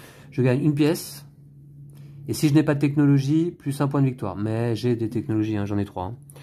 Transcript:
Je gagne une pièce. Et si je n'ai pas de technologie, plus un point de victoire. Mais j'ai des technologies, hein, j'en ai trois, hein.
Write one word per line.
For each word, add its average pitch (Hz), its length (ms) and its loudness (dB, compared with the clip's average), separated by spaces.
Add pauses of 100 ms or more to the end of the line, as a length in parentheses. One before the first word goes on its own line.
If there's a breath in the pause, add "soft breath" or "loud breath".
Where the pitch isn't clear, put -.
(320 loud breath)
Je 131 100 -2
gagne 127 220 2
une 151 120 2
pièce. - 500 -2 (1040 loud breath)
Et - 40 -2
si 151 140 0
je 143 60 4
n'ai 151 100 6
pas 147 120 2
de 143 40 -4
technologie, 143 720 2
plus 143 300 -6
un 143 80 0
point 143 120 0
de 135 60 4
victoire. 107 300 -4
Mais 110 400 -2
j'ai 117 180 0
des 110 140 -4
technologies, 107 480 -2
hein, 101 80 -2
j'en 101 120 -4
ai 101 80 0
trois, 92 200 -8
hein. 104 120 -10 (260 loud breath)